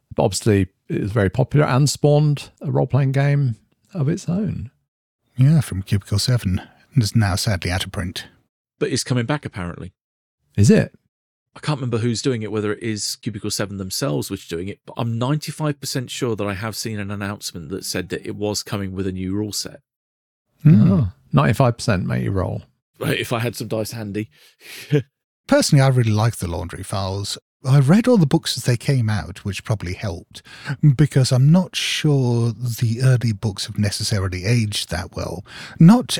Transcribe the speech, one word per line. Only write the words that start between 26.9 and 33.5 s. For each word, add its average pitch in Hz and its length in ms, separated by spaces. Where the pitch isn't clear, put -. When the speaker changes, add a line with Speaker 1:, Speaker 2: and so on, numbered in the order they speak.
Speaker 2:
I 135 140
read 170 260
all 247 120
the 160 80
books - 320
as 120 60
they 123 120
came 127 320
out, 95 360
which 98 200
probably 90 300
helped, - 480
because 135 360
I'm 131 180
not 180 240
sure 120 800
the 113 500
early 120 300
books 101 340